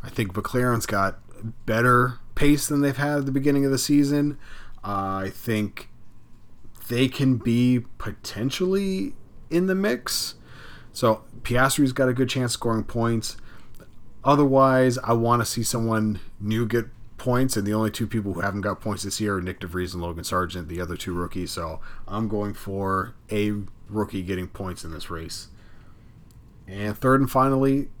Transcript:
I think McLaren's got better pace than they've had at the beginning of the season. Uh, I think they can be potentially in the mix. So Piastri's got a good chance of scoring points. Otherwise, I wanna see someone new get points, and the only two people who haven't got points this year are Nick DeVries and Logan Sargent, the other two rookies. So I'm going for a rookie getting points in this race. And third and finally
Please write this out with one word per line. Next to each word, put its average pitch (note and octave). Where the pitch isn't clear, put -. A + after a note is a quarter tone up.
I -
think G2
McLaren's B2
got G2
better B2
pace D3
than C#3+
they've C#3
had D3
at C#3
the C3+
beginning C#3
of C3+
the C3
season. C#3+
Uh, F#2+
I G2
think -
they A#2+
can C3
be A#2+
potentially F#3+
in F3
the F#3+
mix. -
So A2
Piastri's C3
got C3
a B2
good B2+
chance B2
of -
scoring A2+
points. A2+
Otherwise, C3
I -
wanna A#2
see -
someone A2
new A2
get A2+
points, B2+
and G2+
the G#2
only G#2+
two A2
people G2+
who -
haven't G2+
got F#2+
points G2+
this G2+
year G2+
are F2+
Nick F2+
DeVries F2+
and F2
Logan E2+
Sargent, F2+
the E2+
other E2+
two F2+
rookies. F2
So E2
I'm G#2+
going G#2
for F#2+
a G#2
rookie G#2
getting F#2
points F2+
in E2
this D#2
race. E2
And G2+
third C3+
and C3
finally C3+